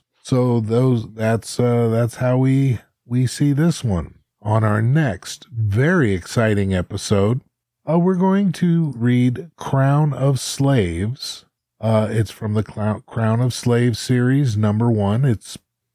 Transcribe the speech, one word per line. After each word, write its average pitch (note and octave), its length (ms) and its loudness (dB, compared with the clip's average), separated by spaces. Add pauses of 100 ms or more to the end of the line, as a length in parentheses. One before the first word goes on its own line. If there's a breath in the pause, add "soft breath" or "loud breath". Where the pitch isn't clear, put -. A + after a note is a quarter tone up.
(240)
So B2 360 0
those, A#2 540 0
that's, A2 460 -4
uh, A#2+ 300 2
that's A2+ 260 0
how B2+ 220 -2
we, C3 420 2 (260)
we B2 220 -2
see C#3+ 260 0
this D#3 300 0
one. F#2 320 -4 (260)
On A2 220 0
our G#2+ 180 2
next B2+ 720 -2
very A2+ 640 0
exciting G2+ 580 0
episode, G2+ 680 0 (460)
uh, D#3+ 120 2
we're F#3 160 2
going F#3+ 380 2
to E3 420 0
read B2 600 0
Crown C#3 580 0
of C3 260 0
Slaves. A2 1080 -2 (340)
Uh, A2 300 2
it's A2 220 -2
from G#2 240 -6
the G#2+ 80 0
Clou-, G#2+ 380 -4
Crown A2+ 400 -2
of B2+ 120 0
Slaves A#2+ 460 0
series, B2+ 580 2
number G#2+ 320 2
one. G#2+ 360 2
It's - 320 -2 (380)